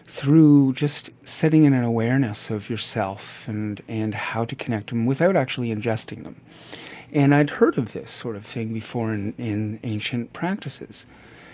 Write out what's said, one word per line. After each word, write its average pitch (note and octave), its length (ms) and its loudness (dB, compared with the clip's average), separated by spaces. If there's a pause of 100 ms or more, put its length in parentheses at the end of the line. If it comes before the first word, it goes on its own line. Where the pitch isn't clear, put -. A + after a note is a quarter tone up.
through C#3+ 640 6
just - 360 -4 (180)
setting D#3 360 4
in C#3 100 6
an B2+ 100 2
awareness A#2 680 0
of G#2 180 -6
yourself - 800 -4
and, G#2+ 400 -6
and A2 260 -2
how A2+ 320 -4
to C3+ 100 -8
connect G#2+ 340 -6
them A#2 180 -2
without E3 280 2
actually B2+ 380 -2
ingesting A2 500 -4
them. - 160 -16 (720)
And C#3+ 220 4
I'd D3 180 4
heard - 280 4
of A2+ 140 -4
this - 180 -10
sort A#2 240 -8
of G2+ 100 -12
thing A2+ 280 -6
before A2+ 400 -4
in, G2+ 240 -4
in G#2+ 460 -4
ancient A#2 500 -4
practices. - 720 -6 (480)